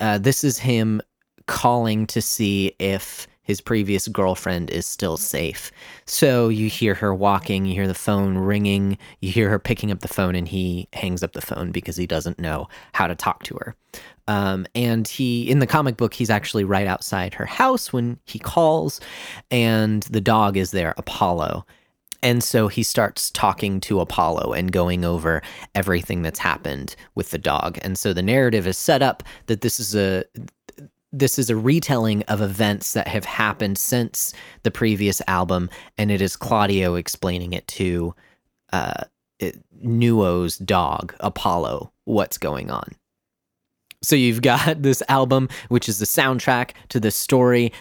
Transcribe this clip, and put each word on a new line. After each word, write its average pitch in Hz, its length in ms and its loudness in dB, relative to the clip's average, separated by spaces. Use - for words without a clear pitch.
uh, 107 180 2
this 131 260 2
is 135 140 0
him 113 440 2
calling 113 600 2
to - 140 -2
see 98 580 0
if - 480 -4
his 101 140 -4
previous 104 480 0
girlfriend 92 600 -2
is - 160 -4
still 85 300 -4
safe. - 540 -6
So 123 440 4
you 110 200 0
hear 104 260 0
her 98 200 0
walking, 98 500 0
you 95 100 -2
hear 98 120 0
the 92 80 -2
phone 98 420 0
ringing, 98 640 2
you 95 100 -6
hear 107 200 2
her 107 100 2
picking 107 320 -2
up 90 80 -4
the - 80 -8
phone, 90 260 0
and 87 140 -2
he 90 440 -4
hangs 90 300 -6
up - 100 -6
the - 80 -10
phone - 300 -6
because 85 260 -6
he 87 120 -4
doesn't 82 320 -4
know 78 280 -6
how 92 140 0
to 85 80 -2
talk - 300 -4
to - 100 -12
her. - 220 -12
Um, 98 480 0
and 117 320 0
he, 120 420 -2
in 139 120 6
the 123 60 4
comic 139 300 2
book, 113 160 0
he's 113 160 -2
actually 104 360 0
right 98 240 2
outside 92 460 -4
her - 120 -8
house - 460 0
when 120 320 -2
he - 160 -14
calls, 160 600 2
and 110 520 2
the 110 160 -2
dog 104 360 6
is 95 160 0
there, 85 240 0
Apollo. 87 680 -2
And 120 180 4
so 110 240 2
he 110 160 -2
starts - 480 0
talking 98 520 0
to 98 180 0
Apollo 82 540 0
and 90 180 0
going 90 320 2
over 82 360 0
everything 90 460 -2
that's 80 180 -6
happened 71 560 -4
with - 160 -6
the 82 80 -6
dog. 78 440 -2
And 95 140 -6
so 104 160 -2
the 87 100 -2
narrative 113 440 4
is 92 100 -2
set 139 260 2
up 131 200 0
that 113 140 0
this - 180 -2
is 101 160 -6
a, 95 300 2
this 135 260 0
is 120 100 2
a 113 80 2
retelling 113 680 2
of 104 160 0
events 101 520 0
that - 160 -2
have 104 160 -4
happened 104 540 0
since - 560 -2
the 110 60 2
previous 104 580 0
album, 90 420 0
and 104 140 2
it 98 100 2
is 95 160 0
Claudio 101 580 2
explaining 87 580 -4
it - 160 -6
to, 87 460 -2
uh, - 320 -2
it, - 240 -6
Nuo's 110 760 2
dog, 90 640 0
Apollo, 87 680 -2
what's 107 340 0
going 73 320 -6
on. - 220 -8
So - 120 2
you've 120 280 4
got 147 400 4
<laughs> - 0 -
this 139 260 4
album, 135 400 4
which 123 200 2
is 104 100 -2
the 104 60 -4
soundtrack 127 680 0
to 120 100 0
this 107 160 2
story 123 640 4